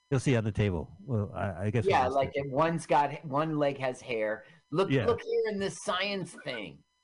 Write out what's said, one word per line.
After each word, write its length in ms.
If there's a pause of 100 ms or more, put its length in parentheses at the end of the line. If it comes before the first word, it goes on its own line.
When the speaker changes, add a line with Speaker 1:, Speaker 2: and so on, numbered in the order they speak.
(140)
Speaker 1:
You'll 80
see 160
on 80
the 80
table. 400 (120)
Well, 300
I, 320
I 40
guess 160
we'll 40
Speaker 2:
Yeah, 140
Speaker 1:
just 100
Speaker 2:
like, 200
if 140
one's 380
got, 380
one 340
leg 200
has 220
hair. 440 (260)
Look, 220
Speaker 1:
Yeah. 140
Speaker 2:
look 160
here 300
in 60
this 240
science 600
thing. 340 (260)